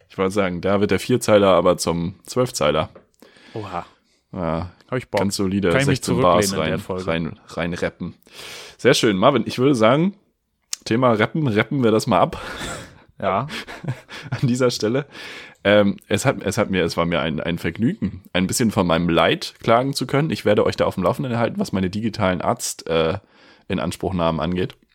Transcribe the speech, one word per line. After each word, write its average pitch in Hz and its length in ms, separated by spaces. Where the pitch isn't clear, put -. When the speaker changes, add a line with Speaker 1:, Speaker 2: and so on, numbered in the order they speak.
Speaker 1:
Ich - 80
wollte 95 140
sagen, 92 300
da 98 200
wird 101 80
der 92 100
Vierzeiler 107 500
aber 87 280
zum 85 380
Zwölfzeiler. 80 640
Speaker 2:
Oha. 95 320
Speaker 1:
Ja, 85 400
Speaker 2:
Hab 127 80
ich 120 120
Bock. 104 120
Speaker 1:
ganz 98 140
solide 98 340
Speaker 2:
Kann 131 120
ich 139 60
mich 139 100
Speaker 1:
sechzehn - 220
Bars 90 300
Speaker 2:
zurücklehnen 80 240
in 82 60
der - 160
Speaker 1:
rein, 92 80
Speaker 2:
Folge. 92 40
Speaker 1:
rein, 82 320
rein 87 260
rappen. 87 400
Sehr 131 160
schön. 107 220
Marvin, 120 280
ich - 140
würde 135 160
sagen, 139 400
Thema 120 300
Rappen, 123 340
rappen 117 360
wir 107 80
das 107 160
mal 95 120
ab. - 220
Speaker 2:
Ja. 101 260
Speaker 1:
<laughs> - 380
An 123 160
dieser 127 240
Stelle. 123 340
Ähm, 101 340
es 101 160
hat, 139 180
es 95 140
hat 98 140
mir, 90 120
es - 140
war 85 80
mir 85 160
ein, 78 180
ein 85 200
Vergnügen, 95 640
ein 92 140
bisschen 110 240
von 95 140
meinem 85 220
Leid 82 460
klagen 127 300
zu 127 140
können. 151 240
Ich - 140
werde 107 200
euch - 100
da - 100
auf - 100
dem 190 80
Laufenden 120 340
halten, 120 220
was 208 120
meine 95 180
digitalen 101 520
Arzt, - 460
äh, 80 320
Inanspruchnahmen 87 720
angeht. 90 340